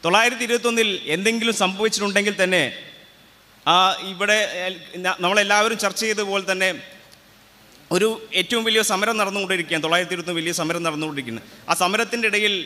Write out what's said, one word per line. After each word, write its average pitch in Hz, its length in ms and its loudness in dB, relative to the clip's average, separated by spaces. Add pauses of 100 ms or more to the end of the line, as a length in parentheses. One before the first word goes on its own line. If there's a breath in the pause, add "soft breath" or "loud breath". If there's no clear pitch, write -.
തൊള്ളായിരത്തി 233 440 2
ഇരുപത്തൊന്നിൽ 233 420 2 (240)
എന്തെങ്കിലും 220 480 0
സംഭവിച്ചിട്ടുണ്ടെങ്കിൽ 202 800 0
തന്നെ, 180 220 4 (1080)
ആ, - 20 6 (380)
ഇവിടെ 202 240 2 (320)
എൽ-, 180 120 -8 (240)
ന-, 185 200 0
നമ്മളെല്ലാവരും 208 600 4
ചർച്ച 190 220 -2
ചെയ്ത 208 240 -2
പോലെ 196 200 -2
തന്നെ 190 200 2 (1300)
ഒരു 202 120 4 (320)
ഏറ്റവും 226 280 0
വലിയ 220 220 4
സമരം 214 300 0
നടന്നുകൊണ്ടിരിക്കുകയാണ്. 185 680 -2
തൊള്ളായിരത്തി 170 300 2
ഇരുപത്തൊന്ന് 170 240 -6
വലിയ 165 180 -4
സമരം 170 280 -2
നടന്നുകൊണ്ടിരിക്കുന്നത്. 147 600 -6 (240 loud breath)
ആ - 120 4
സമരത്തിൻ്റെ 220 480 0
ഇടയിൽ 208 240 0 (120)